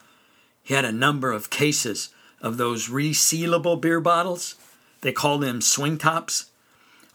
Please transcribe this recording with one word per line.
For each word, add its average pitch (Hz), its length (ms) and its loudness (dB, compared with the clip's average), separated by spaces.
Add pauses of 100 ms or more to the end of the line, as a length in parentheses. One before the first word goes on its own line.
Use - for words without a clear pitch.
(640)
He - 100 -4
had 135 120 2
a 110 80 -2
number 127 380 0
of 107 180 -6
cases 147 600 -2 (320)
of 117 160 -4
those 120 300 -2
resealable 160 920 0
beer 165 200 2
bottles. 175 560 0 (460)
They 127 100 0
call 143 280 2
them 123 220 -2
swing 147 360 0
tops. 160 540 -2 (640)